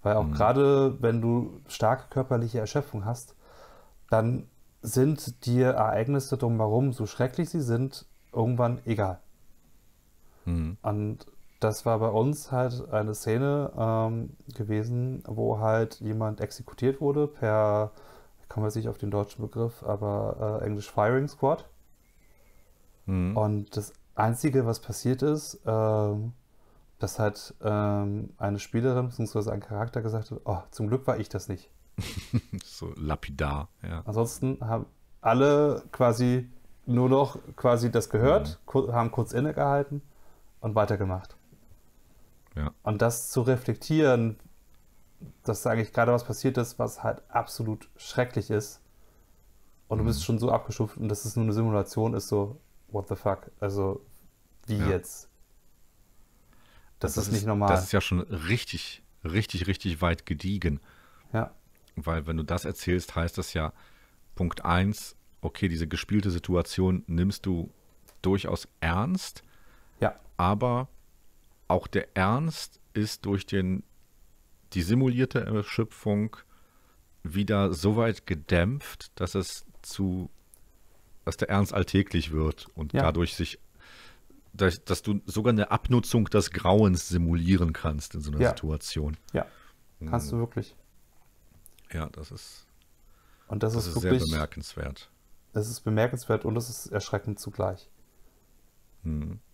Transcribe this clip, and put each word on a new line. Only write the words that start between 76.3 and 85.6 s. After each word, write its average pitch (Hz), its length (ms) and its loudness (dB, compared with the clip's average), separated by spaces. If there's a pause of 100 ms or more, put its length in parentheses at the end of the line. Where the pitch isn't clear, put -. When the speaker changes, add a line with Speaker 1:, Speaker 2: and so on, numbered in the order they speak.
Speaker 2:
wieder 98 500 2
so 98 240 2
weit 113 300 0
gedämpft, 92 920 0
dass - 160 -2
es - 300 -4 (160)
zu, 92 480 -4 (960)
dass - 120 -4
der - 120 -2
Ernst 98 240 2
alltäglich 92 580 0
wird 78 440 -2
und 78 180 -6
Speaker 1:
Ja. 131 100 2
Speaker 2:
dadurch 82 320 2
sich - 240 -6 (920)
dass, 92 300 2
dass - 200 0
du 104 220 0
sogar 110 280 2
eine 104 180 4